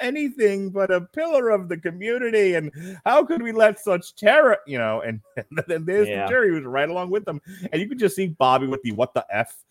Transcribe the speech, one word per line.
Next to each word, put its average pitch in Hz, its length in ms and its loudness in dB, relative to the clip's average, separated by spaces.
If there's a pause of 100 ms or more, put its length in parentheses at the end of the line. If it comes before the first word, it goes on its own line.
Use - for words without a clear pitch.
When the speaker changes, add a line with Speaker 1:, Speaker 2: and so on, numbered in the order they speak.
Speaker 1:
anything 240 720 -2
but 190 200 -2
a 180 120 0
pillar 294 480 -2
of 190 180 0
the 170 80 -6
community. 208 800 -2
And 156 180 -4 (320)
how 285 200 4
could 311 180 -2
we 226 100 -6
let 214 260 4
such - 380 -2
terror," 247 500 6
you 139 100 -6
know, 113 260 0
and, 110 260 -6
<laughs> - 80 -14
and 117 100 -8 (220)
then 165 160 -2
there's 202 240 2
Speaker 2:
Yeah. 196 160 -2
Speaker 1:
the 196 60 -2
jury 240 180 4
who's 160 160 0
right 139 240 -2
along 180 220 -4
with 208 160 -2
them. 151 140 -8 (300)
And 160 100 -2
you 208 80 -6
could 262 120 -10
just 190 160 2
see 190 100 -2
Bobby 135 400 2
with 135 160 -4
the 117 100 -4
"What 117 220 -2
the 123 160 -2
F?" 107 260 -4 (140)